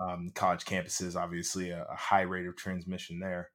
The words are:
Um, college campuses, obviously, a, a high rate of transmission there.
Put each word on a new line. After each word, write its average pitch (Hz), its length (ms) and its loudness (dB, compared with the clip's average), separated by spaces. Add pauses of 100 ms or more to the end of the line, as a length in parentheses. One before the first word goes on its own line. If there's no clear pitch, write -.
Um, 87 340 -2
college 90 300 4
campuses, 90 560 0
obviously, 87 500 -2
a, 85 200 -4
a 82 60 -6
high 98 240 6
rate 92 260 0
of 90 100 -6
transmission 90 600 -4
there. 90 360 -2